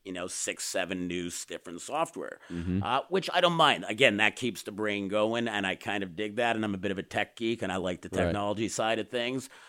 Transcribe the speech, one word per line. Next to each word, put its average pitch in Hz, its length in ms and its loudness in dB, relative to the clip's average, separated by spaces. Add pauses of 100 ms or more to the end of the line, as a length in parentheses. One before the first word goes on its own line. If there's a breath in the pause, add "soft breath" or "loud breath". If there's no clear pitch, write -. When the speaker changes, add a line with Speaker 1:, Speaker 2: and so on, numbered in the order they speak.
Speaker 1:
you 95 80 -10
know, 90 140 -6
six, - 380 -6
seven 90 440 -2
new 87 200 -2
s-, - 180 -8
different 85 360 -10
software, 113 580 -4 (120 loud breath)
Speaker 2:
Mm-hmm. 87 300 0
Speaker 1:
uh, 123 280 2
which 180 240 0
I 180 80 4
don't 170 120 6
mind. 135 340 4
Again, 107 300 6
that 107 200 4
keeps 117 260 -4
the - 80 -8
brain 101 360 -2
going, 110 400 2
and 101 200 0
I 92 80 0
kind 101 280 -4
of 90 120 -8
dig 104 220 -4
that, 117 180 4
and 110 100 0
I'm 104 80 0
a 95 60 -2
bit 98 120 -2
of 92 60 -2
a 92 60 -4
tech - 320 -4
geek, 113 260 0
and 92 100 -2
I 92 40 0
like 90 260 -2
the 90 100 -10
Speaker 2:
Right. 95 120 2
Speaker 1:
technology 101 460 0
side 113 300 0
of 107 100 -4
things. 123 400 -2 (200 loud breath)